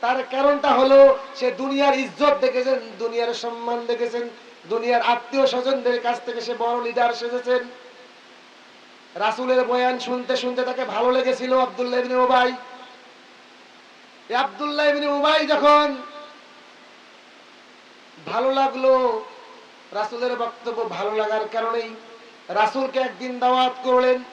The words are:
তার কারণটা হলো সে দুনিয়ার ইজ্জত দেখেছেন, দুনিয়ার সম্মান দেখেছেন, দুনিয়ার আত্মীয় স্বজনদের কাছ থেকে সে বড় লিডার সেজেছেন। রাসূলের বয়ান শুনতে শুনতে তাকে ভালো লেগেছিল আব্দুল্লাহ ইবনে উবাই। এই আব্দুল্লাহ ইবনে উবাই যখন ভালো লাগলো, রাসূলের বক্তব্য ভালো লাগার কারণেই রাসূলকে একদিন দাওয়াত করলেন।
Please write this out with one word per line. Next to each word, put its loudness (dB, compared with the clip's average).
তার 0
কারণটা 2
হলো 8
সে -2
দুনিয়ার 0
ইজ্জত 2
দেখেছেন, 0
দুনিয়ার -4
সম্মান -6
দেখেছেন, -4
দুনিয়ার 0
আত্মীয় 0
স্বজনদের -2
কাছ -4
থেকে -8
সে -8
বড় -2
লিডার 0
সেজেছেন। -4
রাসূলের 0
বয়ান 0
শুনতে -4
শুনতে -4
তাকে -4
ভালো 0
লেগেছিল 2
আব্দুল্লাহ -2
ইবনে -2
উবাই। 4
এই -2
আব্দুল্লাহ 0
ইবনে 0
উবাই 2
যখন 4
ভালো 0
লাগলো, 2
রাসূলের -4
বক্তব্য -6
ভালো -4
লাগার 0
কারণেই -4
রাসূলকে 0
একদিন -6
দাওয়াত 2
করলেন। 2